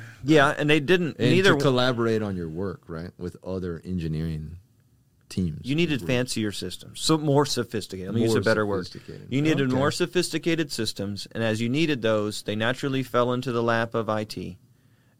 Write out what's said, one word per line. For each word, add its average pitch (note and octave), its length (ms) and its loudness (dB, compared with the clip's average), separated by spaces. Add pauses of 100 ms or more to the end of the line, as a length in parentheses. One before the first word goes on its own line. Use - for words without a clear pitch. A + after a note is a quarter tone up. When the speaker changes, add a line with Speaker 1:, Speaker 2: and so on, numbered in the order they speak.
(240)
Speaker 1:
Yeah, D3 340 6
and D3 120 0
they D#3 100 6
didn't, E3+ 400 2
Speaker 2:
And A#2+ 120 4
Speaker 1:
neither F#3+ 200 6
Speaker 2:
to D#3 60 4
Speaker 1:
w- C#3 60 0
Speaker 2:
collaborate B2 580 2
on G2+ 140 -4
your E2+ 140 -4
work, E2+ 380 -6
right, E2 300 -10
with F2+ 260 -8
other F2+ 400 -6
engineering D#2+ 760 -4 (720)
teams. D#2 340 -2
Speaker 1:
You C#3 120 -2
needed D3+ 240 0
Speaker 2:
Groups. F2 120 -8
Speaker 1:
fancier A#2+ 400 0
systems, - 480 -10
so D#3+ 180 2
more D3 280 4
sophisticated. G2+ 600 -6
Let G2+ 80 -6
me A#2 80 2
use A2+ 80 4
Speaker 2:
More G#2+ 80 4
Speaker 1:
a G2 40 -2
better G#2+ 220 4
word. F#2+ 220 -2
Speaker 2:
sophisticated. - 420 -16
Speaker 1:
You C3 120 0
needed D3 280 2
Speaker 2:
Okay. B2+ 60 0
Speaker 1:
more C#3 160 2
sophisticated E3 800 -2
systems, G2+ 600 -6
and A2+ 120 -4
as A2 180 0
you A#2 80 -2
needed D3 320 0
those, G#2+ 420 0
they G#2+ 120 -4
naturally C3 480 -2
fell B2 300 2
into B2+ 180 -4
the A#2 120 0
lap A#2 320 0
of A2 140 0
I G#2+ 160 -2
T. F2+ 320 -10 (600)